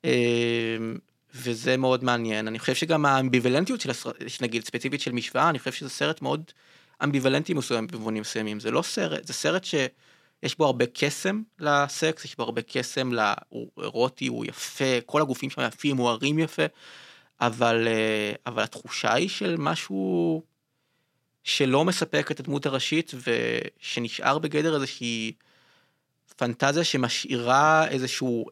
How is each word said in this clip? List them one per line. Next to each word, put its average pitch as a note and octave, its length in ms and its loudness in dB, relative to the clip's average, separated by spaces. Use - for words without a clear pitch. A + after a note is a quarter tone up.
אמ, D3 60 2
וזה B2 420 0
מאוד B2+ 280 2
מעניין. A2+ 440 0
אני A2 100 -6
חושב C3 160 0
שגם D#3 320 2
האמביוולנטיות C3 720 2
של C3 100 -4
הסרט, - 260 -6
נגיד, A2+ 240 -2
ספציפית C3+ 360 -6
של B2+ 120 -4
משוואה, C3 360 0
אני D3+ 100 0
חושב C3 140 -6
שזה C#3 160 -10
סרט D3 340 -2
מאוד C#3+ 200 -2
אמביוולנטי C#3+ 500 2
מסוים, A#2+ 320 -2
במובנים A2 340 -4
מסוימים. G#2+ 400 -6
זה G#2+ 100 -4
לא C#3 120 2
סרט, E3 440 -4
זה C3+ 60 -10
סרט F3+ 320 0
שיש - 920 -4
בו D#3 80 4
הרבה B2+ 200 2
קסם F#3+ 560 -2
לסקס, D3 680 2
יש - 120 -14
בו A#2+ 60 -4
הרבה A#2 200 -2
קסם B2+ 500 -4
ל-, G#2+ 220 2
הוא A#2 200 -10
אירוטי, B2 460 -2
הוא A#2 180 -4
יפה, - 600 -2
כל D3 140 2
הגופים C#3 300 0
שם - 100 -8
יפים, C3+ 360 0
מוארים B2 420 2
יפה, D#3+ 280 0
אבל, A#2 480 4
אה, A2 440 2
אבל A2+ 160 -2
התחושה - 500 -2
היא D#3+ 160 2
של F#3 300 -2
משהו E3+ 840 0
שלא C#3 400 2
מספק - 460 0
את D3 100 -4
הדמות C#3 260 -4
הראשית, D3+ 480 -2
ושנשאר A#2+ 1200 -2
בגדר D3+ 360 0
איזושהי A#2 580 -4
פנטזיה C#3 480 2
שמשאירה C3+ 1040 4
איזשהו B2+ 640 -2